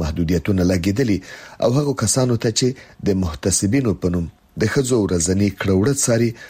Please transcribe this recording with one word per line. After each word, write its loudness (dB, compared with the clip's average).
محدودیتونه 0
لګېدلي 0
او 2
هغو 0
کسانو 0
ته 2
چې -4
د 2
محتسبینو 0
په 0
نوم -2
د 2
ښځو 0
ورځني 0
کړه 2
وړه 2
څاري 2